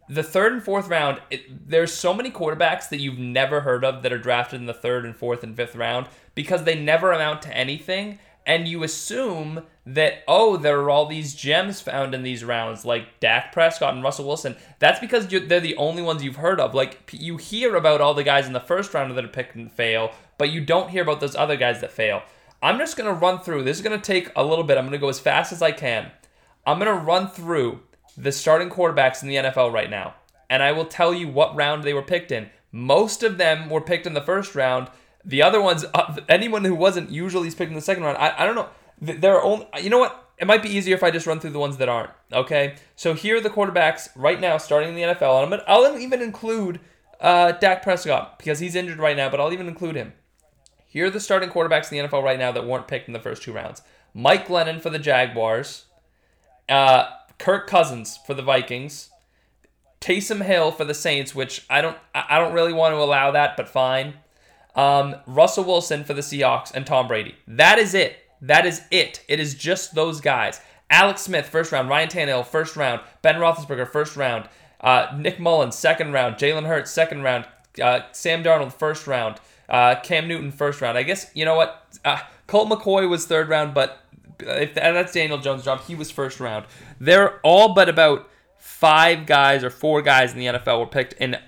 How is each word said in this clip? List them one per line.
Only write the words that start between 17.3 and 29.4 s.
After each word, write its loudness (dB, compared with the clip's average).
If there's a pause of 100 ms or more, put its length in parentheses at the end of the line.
hear -2
about 4
all 4
the -2
guys 2
in -10
the -4
first -4
round -4
that -4
are -14
picked -10
and -16
fail, -2 (280)
but 0
you -6
don't 2
hear -2
about -2
those -6
other 0
guys 0
that -8
fail. -2 (380)
I'm 2
just -4
gonna -4
run 0
through. -6
This -2
is -12
gonna -4
take -2
a 0
little 0
bit. 2
I'm 0
gonna -6
go -2
as -6
fast 0
as -6
I 4
can. -6 (560)
I'm 0
gonna 0
run 0
through -4 (360)
the -4
starting 2
quarterbacks 0
in -10
the -4
N 0